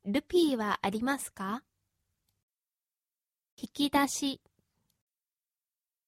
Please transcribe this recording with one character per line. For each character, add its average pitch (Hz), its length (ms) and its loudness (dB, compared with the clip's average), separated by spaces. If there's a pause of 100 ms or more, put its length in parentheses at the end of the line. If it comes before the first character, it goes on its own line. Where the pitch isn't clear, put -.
ル 202 160 0
ピ 330 340 2
ー - 20 0
は 208 260 0
あ 196 60 0
り 214 140 -2
ま 269 160 0
す - 140 -12
か？ 202 300 -6 (2000)
引 - 120 -10
き 285 160 0
出 285 180 4
し。 - 340 -4 (1700)